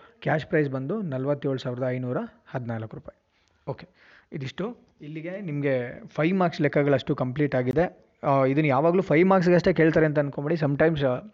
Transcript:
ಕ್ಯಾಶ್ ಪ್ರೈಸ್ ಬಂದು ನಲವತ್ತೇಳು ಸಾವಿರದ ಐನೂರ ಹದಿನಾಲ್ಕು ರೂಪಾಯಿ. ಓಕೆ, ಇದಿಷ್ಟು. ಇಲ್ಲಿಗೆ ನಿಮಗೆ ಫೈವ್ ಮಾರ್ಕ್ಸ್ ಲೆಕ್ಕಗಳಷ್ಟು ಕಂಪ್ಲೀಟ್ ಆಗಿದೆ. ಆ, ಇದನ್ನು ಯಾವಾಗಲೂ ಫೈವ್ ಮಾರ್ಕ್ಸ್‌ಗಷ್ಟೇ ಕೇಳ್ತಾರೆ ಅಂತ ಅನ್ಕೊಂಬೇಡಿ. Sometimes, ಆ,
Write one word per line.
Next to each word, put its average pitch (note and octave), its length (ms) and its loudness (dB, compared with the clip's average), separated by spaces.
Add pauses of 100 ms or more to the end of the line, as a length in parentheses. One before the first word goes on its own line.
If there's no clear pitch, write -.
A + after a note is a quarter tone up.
(220)
ಕ್ಯಾಶ್ C#3+ 240 -2
ಪ್ರೈಸ್ D3+ 240 0
ಬಂದು C3+ 320 -6
ನಲವತ್ತೇಳು C#3 560 -4
ಸಾವಿರದ B2 300 -6
ಐನೂರ B2+ 300 -4 (300)
ಹದಿನಾಲ್ಕು A2+ 480 -8
ರೂಪಾಯಿ. - 280 -20 (480)
ಓಕೆ, - 160 -12 (460)
ಇದಿಷ್ಟು. F3 440 -8 (240)
ಇಲ್ಲಿಗೆ D#3 400 -12
ನಿಮಗೆ C#3 640 -2
ಫೈವ್ E3+ 300 0
ಮಾರ್ಕ್ಸ್ E3+ 240 0
ಲೆಕ್ಕಗಳಷ್ಟು C#3+ 540 2
ಕಂಪ್ಲೀಟ್ C3+ 400 -2
ಆಗಿದೆ. B2+ 540 -2 (140)
ಆ, C3+ 220 2
ಇದನ್ನು C#3 220 2
ಯಾವಾಗಲೂ D#3+ 340 4
ಫೈವ್ E3+ 280 4
ಮಾರ್ಕ್ಸ್‌ಗಷ್ಟೇ F3 440 4
ಕೇಳ್ತಾರೆ D#3 320 4
ಅಂತ D3+ 140 0
ಅನ್ಕೊಂಬೇಡಿ. C#3+ 360 -2
Sometimes, D3 520 2
ಆ, B2+ 120 0 (140)